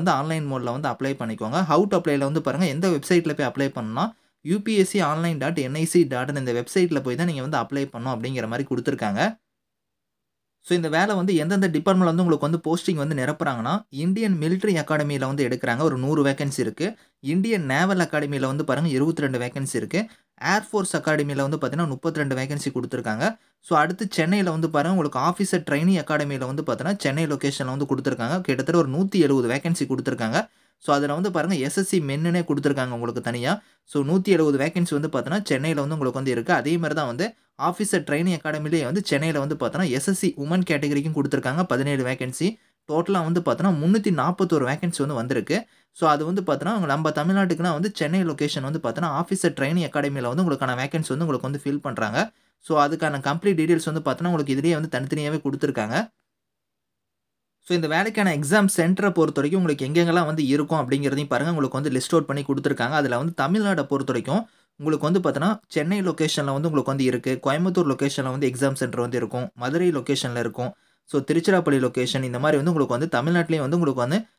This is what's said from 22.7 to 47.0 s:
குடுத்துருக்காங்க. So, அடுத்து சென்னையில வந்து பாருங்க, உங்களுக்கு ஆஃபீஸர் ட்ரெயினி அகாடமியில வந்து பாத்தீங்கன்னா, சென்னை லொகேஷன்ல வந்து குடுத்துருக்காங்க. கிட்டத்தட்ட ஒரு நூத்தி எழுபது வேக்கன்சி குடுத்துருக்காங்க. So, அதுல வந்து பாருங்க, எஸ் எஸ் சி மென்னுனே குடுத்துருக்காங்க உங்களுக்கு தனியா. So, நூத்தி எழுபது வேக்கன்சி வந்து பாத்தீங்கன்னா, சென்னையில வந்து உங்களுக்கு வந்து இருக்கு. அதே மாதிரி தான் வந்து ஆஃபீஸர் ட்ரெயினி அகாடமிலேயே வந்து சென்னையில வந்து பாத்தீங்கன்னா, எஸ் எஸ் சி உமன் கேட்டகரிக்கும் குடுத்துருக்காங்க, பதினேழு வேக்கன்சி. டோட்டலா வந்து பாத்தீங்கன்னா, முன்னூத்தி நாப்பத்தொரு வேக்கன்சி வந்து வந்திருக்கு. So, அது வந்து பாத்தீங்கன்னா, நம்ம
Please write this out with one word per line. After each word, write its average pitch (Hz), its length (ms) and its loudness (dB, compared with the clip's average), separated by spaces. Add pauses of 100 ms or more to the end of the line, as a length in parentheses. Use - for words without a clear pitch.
குடுத்துருக்காங்க. 117 460 -4 (420)
So, - 60 -2 (100)
அடுத்து 180 240 -2 (120)
சென்னையில 175 380 2
வந்து 160 180 0
பாருங்க, 165 240 2
உங்களுக்கு 143 320 0
ஆஃபீஸர் 180 400 -2
ட்ரெயினி 170 340 2
அகாடமியில 143 480 -2
வந்து 147 180 -4
பாத்தீங்கன்னா, 160 360 -2
சென்னை 151 280 0
லொகேஷன்ல 135 420 -2
வந்து 143 180 -2
குடுத்துருக்காங்க. 131 420 -2 (140)
கிட்டத்தட்ட 165 340 2
ஒரு 131 140 -4
நூத்தி 196 300 2
எழுபது 131 260 4
வேக்கன்சி 156 400 0
குடுத்துருக்காங்க. 127 460 -2 (440)
So, - 140 0
அதுல 143 220 0
வந்து 196 140 0
பாருங்க, 170 220 0 (100)
எஸ் 160 140 -2
எஸ் 190 100 -2
சி 190 80 2 (120)
மென்னுனே 170 380 0
குடுத்துருக்காங்க 139 480 0
உங்களுக்கு 117 340 -4
தனியா. 123 220 -2 (380)
So, 147 80 -2 (100)
நூத்தி 190 280 2
எழுபது 151 260 4
வேக்கன்சி 170 360 0
வந்து 156 160 -4
பாத்தீங்கன்னா, 147 360 -2
சென்னையில 147 340 0
வந்து 156 120 -4
உங்களுக்கு 131 240 -2
வந்து 135 140 -2
இருக்கு. 117 260 0
அதே 143 120 0 (100)
மாதிரி 151 200 -2
தான் 123 100 -4
வந்து 151 140 -4 (420)
ஆஃபீஸர் 180 400 0
ட்ரெயினி 170 280 2
அகாடமிலேயே 151 520 -2
வந்து 151 220 -2
சென்னையில 151 320 0
வந்து 147 180 -2
பாத்தீங்கன்னா, 143 380 0
எஸ் 170 120 -4
எஸ் 190 120 0
சி 190 60 4 (160)
உமன் 180 260 2
கேட்டகரிக்கும் 147 480 0
குடுத்துருக்காங்க, 143 520 0
பதினேழு 135 380 0
வேக்கன்சி. 131 400 -2 (400)
டோட்டலா 170 400 0
வந்து 170 180 2
பாத்தீங்கன்னா, 156 360 2
முன்னூத்தி 202 360 4
நாப்பத்தொரு 165 520 2
வேக்கன்சி 170 340 -2
வந்து 143 160 -2
வந்திருக்கு. 123 380 0 (400)
So, 165 60 0 (100)
அது 147 160 0
வந்து 190 180 0
பாத்தீங்கன்னா, 160 440 0
நம்ம 156 280 0